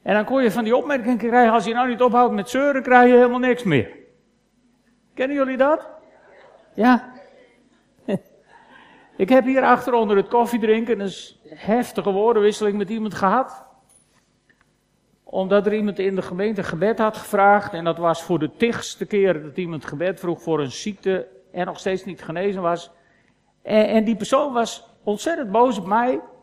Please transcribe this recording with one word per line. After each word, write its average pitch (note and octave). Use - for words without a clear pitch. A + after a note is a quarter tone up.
En F#3
dan G#3+
kon C4+
je G#3+
van A3
die A3+
opmerking B3+
krijgen, A#3
als A3
je A3+
nou B3
niet A#3+
ophoudt A#3+
met G3+
zeuren, C4+
krijg B3
je B3
helemaal B3
niks B3
meer. C#3
Kennen C#4
jullie C4
dat? C#4+
Ja. A#3
<laughs> G3
Ik F#3+
heb B3+
hier C4
achter B3
onder G#3+
het G3
koffiedrinken A#3
een G3
s-, -
heftige G3
woordenwisseling G#3
met G3
iemand A3
gehad. G#3+
Omdat F#3+
er G#3
iemand G#3
in F#3+
de F3+
gemeente G3
gebed G#3
had G#3+
gevraagd. G3+
En E3
dat E3
was E3+
voor E3+
de D3+
tigste -
keer F#3
dat D3
iemand E3+
gebed F3
vroeg F3
voor D#3+
een C3+
ziekte F#3+
en F3+
nog F3+
steeds F#3+
niet F3+
genezen F#3
was. E3+
En, G#3+
en A3
die A3+
persoon C#4
was -
ontzettend A#3
boos A#3
op F3
mij. A#3+